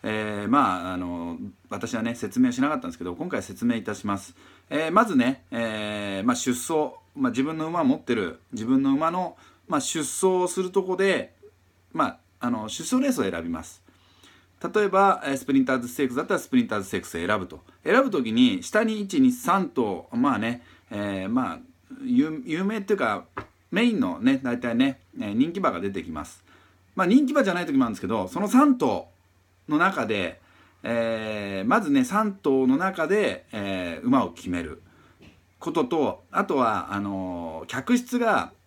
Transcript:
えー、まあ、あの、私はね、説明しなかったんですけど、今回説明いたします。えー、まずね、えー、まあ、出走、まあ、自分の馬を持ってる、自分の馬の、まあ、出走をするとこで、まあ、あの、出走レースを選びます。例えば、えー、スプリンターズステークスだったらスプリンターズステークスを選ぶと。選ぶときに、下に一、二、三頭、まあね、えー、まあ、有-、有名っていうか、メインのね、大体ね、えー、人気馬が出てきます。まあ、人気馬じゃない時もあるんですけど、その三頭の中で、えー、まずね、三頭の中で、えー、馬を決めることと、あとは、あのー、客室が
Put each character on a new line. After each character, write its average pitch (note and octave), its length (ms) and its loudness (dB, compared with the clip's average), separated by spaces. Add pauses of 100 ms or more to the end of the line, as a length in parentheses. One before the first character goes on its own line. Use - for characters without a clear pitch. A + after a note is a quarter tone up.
え G#2+ 420 -4
ー、 - 20 -2
ま F#2+ 440 2
あ、 - 20 -4
あ F2+ 40 -4
の、 E2+ 420 -8 (320)
私 G#2+ 240 -6
は A2 80 -2
ね、 A#2 100 -2
説 A2+ 260 -4
明 B2+ 120 6
し B2 100 -2
な C#3+ 80 2
か D#3 60 0
っ C3 40 -4
た B2 60 -10
ん F2 60 -2
で - 0 -
す - 80 -16
け F2 60 -8
ど、 F2 100 -4
今 E3+ 120 -8
回 A#2+ 140 -2
説 G2 240 -8
明 A#2+ 120 2
い G#2 60 -6
た G#2 120 -4
し - 100 -14
ま G2 140 -2
す。 - 160 -18 (340)
え D#3 200 -2
ー、 - 20 -2
ま G#3+ 140 6
ず F#3+ 100 -4
ね、 B2+ 340 2
え G#2 760 -4
ー、 A#2 40 2
ま B2 60 2
あ、 - 20 0
出 B2+ 160 -2
走、 D3+ 400 -2 (240)
ま C3 140 0
あ、 - 20 -2
自 B2 100 -2
分 D#3+ 160 -2
の D#3+ 80 -4
馬 E3 160 -2
を D3 40 2
持 B2+ 100 6
っ - 40 -10
て - 140 -4
る、 F#2 260 -2 (120)
自 A2 140 -8
分 C3+ 180 2
の C3+ 100 2
馬 D#3+ 160 0
の、 F3+ 260 -4 (320)
ま D#3 100 -2
あ、 C3+ 40 0
出 D3+ 260 -4
走 - 200 0 (160)
を F3+ 40 2
す F#3 140 -4
る F#3 80 -2
と F#3+ 140 0
こ F#3 120 -2
で、 F#3+ 380 0 (580)
ま D3 280 -2 (200)
あ、 B2 60 -8
あ A#2+ 60 0
の、 G#2+ 180 -4
出 - 140 -10
走 B3+ 180 0
レ C#4+ 80 0
ー - 40 0
ス C#3+ 80 -2
を - 20 2
選 E2+ 180 -2
び E2+ 80 -6
ま D#2+ 140 -6
す。 - 180 -20 (800)
例 G#3 220 0
え G3+ 60 2
ば、 F#3+ 360 6
え C#3 60 -2
ー、 C3+ 60 0
ス C3 80 -8
プ C#3 80 0
リ C3+ 80 6
ン B2+ 40 2
タ C3 120 0
ー - 20 0
ズ A#2+ 80 -6
ス - 80 -10
テ D3 80 0
ー C3 40 2
ク B2 60 -4
ス B2+ 40 -2
だ D3 60 -2
っ - 20 -4
た G3+ 80 0
ら E3 80 0
ス - 80 -16
プ C3 80 4
リ A#2+ 60 6
ン G#2+ 40 -2
タ G#2+ 100 -2
ー G2+ 40 -2
ズ F#2+ 80 -10
ス - 20 -6
テ G#2 60 -2
ー F2+ 40 -2
ク - 60 -16
ス E2+ 160 -6
を - 20 -4
選 G#2 140 0
ぶ F2+ 80 -6
と。 D#2 140 -18 (220)
選 A3+ 200 4
ぶ C4 60 0
と E3+ 120 0
き A2 120 -2
に、 A#2+ 280 4
下 G#3+ 220 0
に A3 160 -2
一、 G3 220 0
二、 B2+ 100 8
三 F3 380 0
頭、 G#2 420 -4
ま B2 240 2
あ - 20 -2
ね、 A#2 260 -4 (280)
え G2+ 360 -4
ー、 - 20 -6
ま A#2+ 240 -2
あ、 - 60 -12 (440)
有-、 C3+ 420 2
有 E3 200 -2
名 G#3+ 140 -2
っ - 20 -6
て G3 100 -4
い G3+ 60 4
う - 20 -10
か、 G#2+ 240 0 (480)
メ A#3 140 2
イ A#3 80 4
ン D#3 80 0
の F2 180 -2
ね、 C3 240 4
大 A#2+ 160 -2
体 A#2 160 -2
ね、 C3 240 2 (180)
え A2 100 -6
ー、 G2+ 60 -4
人 D3 200 2
気 G3 60 -4
馬 D#3 120 2
が F2 80 -6
出 G2 120 -4
て F2 120 -6
き E2 80 -10
ま D2 140 -8
す。 - 180 -20 (500)
ま F#3 120 0
あ、 - 20 2
人 C4 180 6
気 B3+ 60 -2
馬 C#4 140 4
じ G3+ 40 2
ゃ F3 40 0
な F3+ 80 -2
い E3 40 -4
時 C#3+ 120 0
も B2+ 80 6
あ - 20 -2
る A2 40 -2
ん - 20 -4
で - 60 -8
す - 20 -8
け G2 60 -4
ど、 G2 200 0
そ F3 140 -6
の G#3 80 -2
三 C4+ 280 6
頭 G#2+ 300 0 (600)
の D3+ 80 2
中 E3 280 2
で、 G2 360 -2 (420)
え A2 840 -4
ー、 - 20 0
ま G3+ 120 4
ず F3 100 -2
ね、 C3+ 140 4
三 G3+ 300 0
頭 C3+ 340 2
の C3 80 6
中 F3+ 320 -2
で、 F3+ 460 0
え F#2+ 500 -6
ー、 - 20 -10
馬 B2 200 4
を F2 60 -8
決 - 180 -12
め F2 120 -4
る D2+ 200 -10 (800)
こ E3 120 -6
と D#3 140 2
と、 C#3+ 460 -2
あ G3 120 -2
と E3 140 0
は、 G#2+ 360 0
あ G2+ 60 -4
の F2+ 640 -6
ー、 - 40 -12
客 A#3+ 300 -2
室 B3 220 -4
が F#3 320 0 (160)